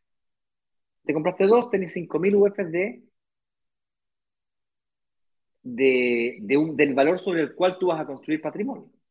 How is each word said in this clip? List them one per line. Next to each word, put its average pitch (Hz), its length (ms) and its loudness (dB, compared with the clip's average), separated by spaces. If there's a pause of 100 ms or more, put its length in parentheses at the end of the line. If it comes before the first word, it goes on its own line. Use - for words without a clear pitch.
(1040)
Te 151 80 -4
compraste 180 340 0
dos, 233 240 4
tenés 190 220 -2
cinco 160 280 -4
mil 202 160 2
U 202 100 6
F 202 180 -2
de, 180 380 -4 (2500)
de, 123 760 0
de 107 160 0
un, 156 200 0
del 143 180 2
valor 147 240 2
sobre 180 220 -4
el 143 140 -4
cual 180 240 0
tú 185 100 -2
vas 160 120 0
a 147 60 -6
construir 139 340 -6
patrimonio. 196 460 -8 (240)